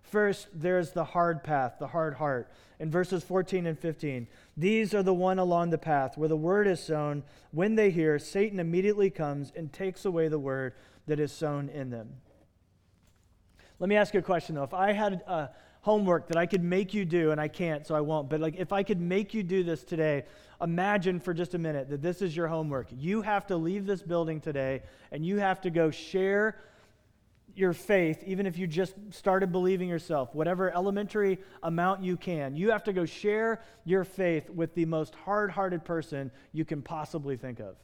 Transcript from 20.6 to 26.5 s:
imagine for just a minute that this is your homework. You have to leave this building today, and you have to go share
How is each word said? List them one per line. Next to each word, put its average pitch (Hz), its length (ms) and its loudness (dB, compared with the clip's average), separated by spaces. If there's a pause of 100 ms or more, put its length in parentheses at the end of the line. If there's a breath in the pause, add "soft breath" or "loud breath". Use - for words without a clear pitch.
imagine 180 580 0
for 180 140 -4
just 165 200 -2
a 180 40 -2
minute 147 320 -2
that 143 120 -4
this 175 200 -2
is 165 140 -2
your 165 120 0
homework. 151 440 -2
You 175 320 -2
have 202 240 0
to 185 100 0
leave 190 280 -2
this 190 160 -2
building 160 380 -2
today, 135 440 -2 (280 loud breath)
and 151 140 -6
you 196 120 -2
have 190 240 2
to 185 80 -2
go 160 220 4
share 202 680 0 (920 loud breath)